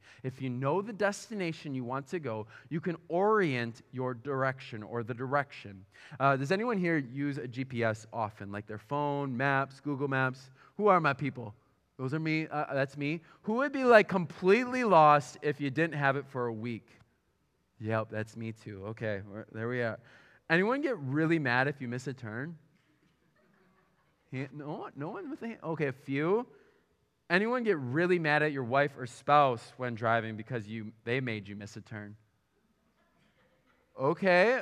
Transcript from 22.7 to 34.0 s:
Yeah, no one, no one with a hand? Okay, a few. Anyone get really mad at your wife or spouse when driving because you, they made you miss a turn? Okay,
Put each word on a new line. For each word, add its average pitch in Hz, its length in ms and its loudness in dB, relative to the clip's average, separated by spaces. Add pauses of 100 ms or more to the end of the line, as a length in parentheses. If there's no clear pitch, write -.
Yeah, 135 200 -6
no 147 200 -12
one, 349 240 -10
no 143 140 -10
one 370 200 -10
with 311 140 -10
a 233 40 -8
hand? 226 160 -12
Okay, 156 240 -2
a 127 60 -4
few. 160 540 0 (840)
Anyone 226 340 2
get 202 140 2
really 156 400 2
mad 151 240 4
at 151 100 2
your 139 120 -4
wife 139 340 2
or 127 80 -8
spouse 139 720 4
when 123 160 -4
driving 113 420 2
because 110 320 -8
you, 110 240 -8 (120)
they 123 180 -2
made 107 260 -4
you 101 80 -10
miss 101 220 -12
a 107 40 -14
turn? 104 340 -12 (1800)
Okay, 185 640 4